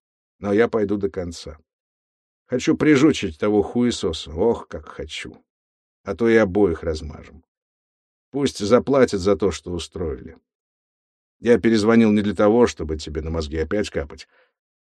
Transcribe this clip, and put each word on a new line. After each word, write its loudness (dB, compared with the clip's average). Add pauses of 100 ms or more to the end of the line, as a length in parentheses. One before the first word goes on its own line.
(400)
Но -4
я 4
пойду -2
до -4
конца. -12 (880)
Хочу 0
прижучить 2
того 2
хуесоса. -4
Ох, -2
как -16
хочу. -14 (680)
А -6
то 0
и 6
обоих 2
размажем. -10 (840)
Пусть -2
заплатят 0
за 2
то, -2
что -10
устроили. -10 (1000)
Я 4
перезвонил 4
не 4
для -2
того, 4
чтобы -6
тебе -10
на -8
мозги -4
опять -4
капать, -10 (600)